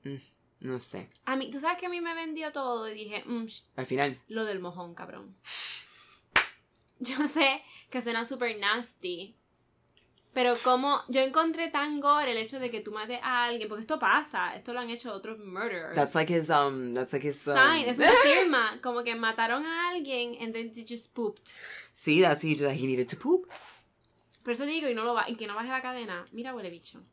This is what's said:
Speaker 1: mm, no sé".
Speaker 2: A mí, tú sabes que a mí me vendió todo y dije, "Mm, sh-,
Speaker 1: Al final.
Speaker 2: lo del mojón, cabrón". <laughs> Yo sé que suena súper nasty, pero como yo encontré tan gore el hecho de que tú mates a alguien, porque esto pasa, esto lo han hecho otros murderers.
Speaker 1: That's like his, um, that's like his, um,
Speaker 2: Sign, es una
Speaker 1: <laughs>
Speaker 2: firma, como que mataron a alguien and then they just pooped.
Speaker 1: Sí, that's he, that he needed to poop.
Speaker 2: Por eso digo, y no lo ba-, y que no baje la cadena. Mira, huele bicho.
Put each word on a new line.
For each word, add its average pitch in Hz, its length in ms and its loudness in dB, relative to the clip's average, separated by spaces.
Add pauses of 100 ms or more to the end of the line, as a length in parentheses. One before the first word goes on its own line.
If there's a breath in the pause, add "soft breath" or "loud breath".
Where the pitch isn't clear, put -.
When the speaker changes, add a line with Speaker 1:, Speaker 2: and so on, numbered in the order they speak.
Speaker 1:
mm, - 640 -14
no 127 100 -4
sé". - 300 -10 (160)
Speaker 2:
A - 120 -2
mí, - 140 -6
tú 269 80 -8
sabes 339 200 -2
que 359 80 -8
a - 20 -6
mí 349 140 -6
me 339 120 -4
vendió 320 380 -8
todo 247 340 -4
y 214 60 -8
dije, 214 320 -10
"Mm, 233 220 -6
sh-, - 180 -14 (120)
Speaker 1:
Al 131 100 -6
final. 135 420 -2
Speaker 2:
lo 220 160 -6
del 202 160 -6
mojón, 175 340 -12
cabrón". 196 400 -16 (100)
<laughs> - 1600 -6
Yo 262 280 0
sé 285 340 2 (280 loud breath)
que 254 120 -4
suena 233 240 -2
súper 233 320 -4
nasty, 196 800 -4 (960)
pero 247 280 4
como 254 460 4
yo 262 120 4
encontré 320 480 2
tan 294 320 -2
gore 285 320 4
el 226 60 0
hecho 226 220 -6
de 247 100 -4
que 220 100 -6
tú 214 120 -10
mates 214 300 -6
a 240 220 2
alguien, 233 240 -2
porque 214 120 -8
esto 285 180 -2
pasa, 214 560 2
esto 214 180 -10
lo 247 80 -4
han 233 100 -8
hecho 233 220 -8
otros 208 260 -10
murderers. 190 560 -6
Speaker 1:
That's 143 200 2
like 160 180 2
his, 160 180 2
um, 135 440 2
that's 127 180 -2
like 143 140 -2
his, 143 220 -4
um, 143 80 2
Speaker 2:
Sign, 277 320 6
es 247 100 -2
una 311 120 8
Speaker 1:
<laughs> 494 120 10
Speaker 2:
firma, 294 600 4
como 240 200 -2
que 233 140 -2
mataron 226 500 0
a 330 220 -2
alguien 262 520 -4
and 226 120 -6
then 226 200 -8
they 233 160 -14
just 233 260 -10
pooped. 220 340 -4 (440 loud breath)
Speaker 1:
Sí, 160 280 4
that's 156 240 6
he, 156 120 4
that 139 180 2
he 131 120 0
needed 127 220 2
to - 100 -8
poop. 359 300 2 (960 loud breath)
Speaker 2:
Por 240 80 -4
eso 247 120 -2
digo, 302 240 -2
y 233 60 0
no 220 100 -2
lo 240 100 0
ba-, 220 140 0
y 233 80 -6
que 214 100 -8
no 202 80 -8
baje 226 160 -6
la 262 120 -4
cadena. 226 500 -8
Mira, 247 220 -10
huele 190 160 -8
bicho. 175 320 -18 (100)